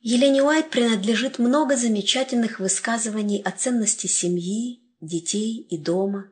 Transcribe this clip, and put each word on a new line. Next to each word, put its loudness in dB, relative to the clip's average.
Елене 4
Уайт 4
принадлежит 0
много 4
замечательных 0
высказываний -2
о -4
ценности -2
семьи, -2
детей -4
и -6
дома. -2